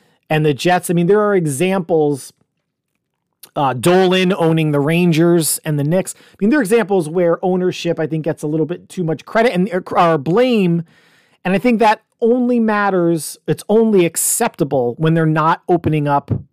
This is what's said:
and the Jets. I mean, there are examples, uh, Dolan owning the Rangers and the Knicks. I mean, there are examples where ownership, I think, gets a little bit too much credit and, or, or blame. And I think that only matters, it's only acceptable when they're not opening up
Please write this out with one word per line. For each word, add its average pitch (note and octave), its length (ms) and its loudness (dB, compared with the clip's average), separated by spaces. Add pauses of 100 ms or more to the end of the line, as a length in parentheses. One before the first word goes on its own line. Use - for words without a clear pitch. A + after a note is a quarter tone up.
(300)
and D#3 160 0
the D3+ 80 2
Jets. F3 360 0
I F3+ 40 0
mean, E3+ 140 0
there G#3 140 4
are G#3 140 0
examples, D#3+ 1000 -2 (1200)
uh, C#3 180 0
Dolan F#3 600 2
owning D#3+ 380 0
the C#3+ 80 0
Rangers E3 800 2
and D3+ 200 -4
the C#3 40 -2
Knicks. F3+ 340 -2
I - 220 -20
mean, G3+ 100 0
there D4+ 100 2
are - 20 0
examples G3 480 0
where F3 340 0
ownership, F3+ 560 -2
I D#3 80 -4
think, D#3+ 160 -6
gets D#3 200 -6
a D#3 40 -6
little D#3 180 -2
bit F3 240 -12
too F#3 140 -8
much D#3+ 220 -6
credit - 280 0
and, F#3 160 0
or, F3+ 140 -4 (140)
or E3+ 200 2
blame. F3 680 0 (600)
And F3+ 100 -2
I G3 40 0
think A#3 220 0
that G#3+ 240 2 (180)
only A#3+ 380 2
matters, G3 800 0 (100)
it's D#3+ 220 -4
only G#3+ 360 4
acceptable C#3 920 -2
when D#3+ 160 0
they're E3 120 2
not D#3 440 0
opening D#3 380 0
up C#3+ 240 -2 (220)